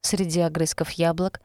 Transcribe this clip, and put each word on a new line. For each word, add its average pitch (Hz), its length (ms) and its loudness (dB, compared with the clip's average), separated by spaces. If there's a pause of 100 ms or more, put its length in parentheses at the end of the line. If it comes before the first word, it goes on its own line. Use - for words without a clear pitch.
среди 175 400 0
огрызков 160 520 0
яблок 170 520 0